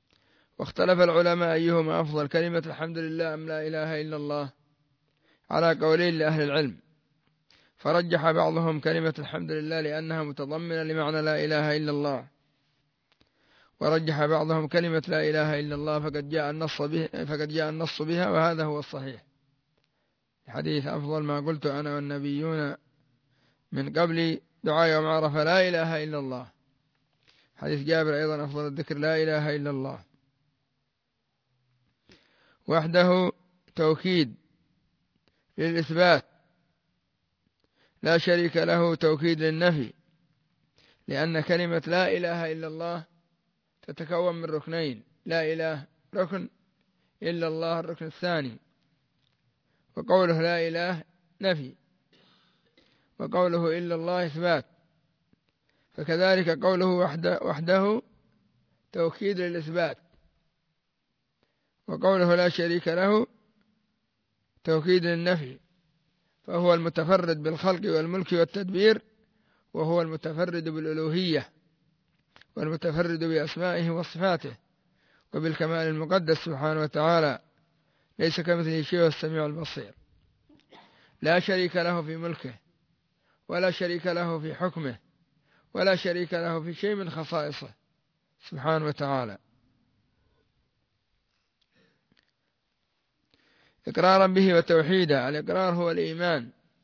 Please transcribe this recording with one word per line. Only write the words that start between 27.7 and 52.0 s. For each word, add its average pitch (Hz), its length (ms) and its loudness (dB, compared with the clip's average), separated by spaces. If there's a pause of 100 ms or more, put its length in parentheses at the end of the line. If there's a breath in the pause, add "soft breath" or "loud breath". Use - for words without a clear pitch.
جابر 156 280 2
أيضًا: 151 300 -2
"أفضل 147 220 -6
الذكر 143 320 -8
لا 156 240 2
إله 151 340 0
إلا 143 140 -4
الله". 131 340 -6 (2500 soft breath)
وحده 180 640 4 (440)
توكيد 160 580 2 (1200)
للإثبات، 165 640 2 (1800)
لا 165 160 4
شريك 170 380 2
له 170 380 4
توكيد 156 460 2
للنفي، 160 520 0 (1160 soft breath)
لأن 160 320 0
كلمة 170 460 0
لا 180 300 2
إله 170 360 -4
إلا 160 140 -8
الله 165 380 -8 (800)
تتكون 170 520 -2
من 165 100 -8
ركنين: 156 600 -6 (220)
لا 160 260 0
إله 160 340 -4 (280)
ركن، 185 340 -4 (760)
إلا 165 260 -2
الله 165 320 -2
الركن 165 260 -10
الثاني. 151 520 -4 (1400)
وقوله 175 440 4
لا 170 280 0
إله 170 360 -4 (360)
نفي، 156 340 -2 (1400 soft breath)